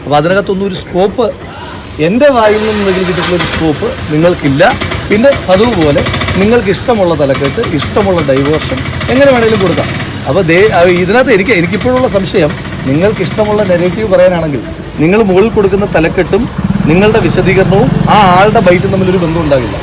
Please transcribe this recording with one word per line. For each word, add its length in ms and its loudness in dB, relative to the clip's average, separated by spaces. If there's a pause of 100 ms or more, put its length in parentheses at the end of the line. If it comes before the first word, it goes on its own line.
അപ്പൊ 160 0
അതിനകത്തൊന്നും 500 -2
ഒരു 140 -8
സ്കോപ്പ്, 420 -2 (800)
എൻ്റെ 300 2
വായിൽ 300 2
നിന്നും 160 -2
എന്തെങ്കിലും 260 0
കിട്ടിയിട്ടുള്ള 320 -2
ഒരു 120 -2
സ്കോപ്പ് 340 -2 (260)
നിങ്ങൾക്കില്ല. 500 2 (480)
പിന്നെ 200 4 (180)
പതിവ് 320 2
പോലെ 200 2 (400)
നിങ്ങൾക്ക് 340 2
ഇഷ്ടമുള്ള 460 0
തലക്കെട്ട്, 420 -2 (160)
ഇഷ്ടമുള്ള 420 0 (100)
ഡൈവേർഷൻ 480 0 (340)
എങ്ങനെ 220 4
വേണേലും 280 2
കൊടുക്കാം. 260 0 (400)
അപ്പൊ 120 0 (100)
ദേ, 80 2 (180)
ആ, 40 2 (220)
ഇതിനകത്ത് 340 2
എനിക്ക്, 240 0
എനിക്കിപ്പോഴുള്ള 560 -2
സംശയം, 340 0 (380)
നിങ്ങൾക്ക് 380 0
ഇഷ്ടമുള്ള 340 -2 (100)
നെഗറ്റീവ് 440 0
പറയാനാണെങ്കിൽ 460 2 (420)
നിങ്ങൾ 260 2
മുകളിൽ 280 2
കൊടുക്കുന്ന 380 0
തലക്കെട്ടും 480 0 (480)
നിങ്ങളുടെ 360 2
വിശദീകരണവും 600 2 (260)
ആ 20 4 (180)
ആളുടെ 320 4
ബൈറ്റും 280 2
തമ്മിലൊരു 300 0
ബന്ധം 200 -2
ഉണ്ടാകില്ല. 380 0